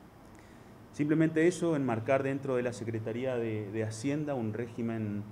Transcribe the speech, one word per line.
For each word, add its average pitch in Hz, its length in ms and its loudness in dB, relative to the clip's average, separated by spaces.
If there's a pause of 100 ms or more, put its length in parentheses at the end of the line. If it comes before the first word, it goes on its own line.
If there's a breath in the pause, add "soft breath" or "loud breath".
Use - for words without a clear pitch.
(920 loud breath)
Simplemente 160 540 4
eso, 170 300 2
enmarcar 131 460 2
dentro 135 340 0
de 123 60 2
la 120 100 0
Secretaría 117 640 -2
de, 110 340 -2
de 110 140 -2
Hacienda 139 500 -2
un 110 200 -2
régimen 113 760 -4